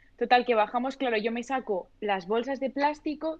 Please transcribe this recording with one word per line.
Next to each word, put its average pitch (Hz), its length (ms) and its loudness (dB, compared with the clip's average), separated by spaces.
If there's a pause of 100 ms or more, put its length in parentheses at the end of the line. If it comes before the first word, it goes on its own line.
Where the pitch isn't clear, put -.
(180)
Total, 240 280 4
que 240 100 2
bajamos, 240 400 0
claro, 240 220 0
yo 220 140 0
me 233 120 -4
saco 233 460 -4 (100)
las 190 280 -2
bolsas 240 320 0
de 269 100 0
plástico 302 720 -2